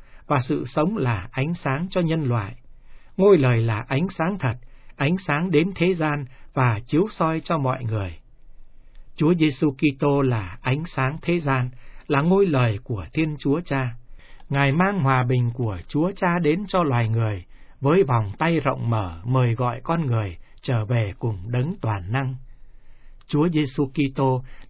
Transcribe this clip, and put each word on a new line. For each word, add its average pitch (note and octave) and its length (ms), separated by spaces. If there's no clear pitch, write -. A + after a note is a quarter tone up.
và C#3+ 120
sự C#3+ 260
sống D#3+ 320
là A2+ 340
ánh C#3+ 220
sáng D#3+ 360
cho F#3 120
nhân D#3+ 220
loại. A2+ 320
Ngôi F#3+ 200
lời B2 240
là A2+ 260
ánh D3+ 220
sáng F3+ 300
thật, A#2+ 160
ánh D3+ 220
sáng E3 340
đến E3 240
thế F3+ 180
gian D3+ 320
và B2 340
chiếu F3 220
soi D#3+ 340
cho E3+ 140
mọi B2+ 260
người. G#2 340
Chúa D#3 180
Giêsu D#3 380
Kitô C#3+ 500
là A2+ 400
ánh C#3+ 240
sáng C#3 360
thế F3 180
gian, C3+ 300
là C#3 140
ngôi F#3+ 240
lời B2 380
của G2+ 300
Thiên D#3 260
Chúa C#3+ 220
Cha. C3+ 280
Ngài C#3 220
mang F#3 280
hòa C3 300
bình B2 240
của A#2 240
Chúa D#3+ 280
Cha F3 260
đến E3 260
cho F3+ 160
loài A#2+ 260
người, A2 340
với E3 220
vòng A#2 340
tay E3 220
rộng B2 300
mở F2+ 360
mời B2 300
gọi A#2 280
con E3 220
người G#2+ 320
trở A2+ 240
về G#2+ 340
cùng A2 180
đấng B2+ 340
toàn G2+ 300
năng. C3 240
Chúa D#3 220
Giêsu D3+ 360
Kitô C3+ 580